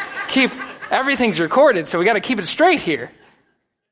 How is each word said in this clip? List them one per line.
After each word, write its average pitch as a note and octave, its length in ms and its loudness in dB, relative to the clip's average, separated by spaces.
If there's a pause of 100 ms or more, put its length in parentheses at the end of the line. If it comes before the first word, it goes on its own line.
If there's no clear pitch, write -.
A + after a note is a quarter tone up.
(280)
keep, C4 220 2 (400)
everything's A#3+ 500 0
recorded, F#3 480 4
so F3 100 -2
we F3 80 2
gotta G#3+ 140 2
keep B3 180 -4
it F3 80 -6
straight E4 340 2
here. B2+ 300 -4 (800)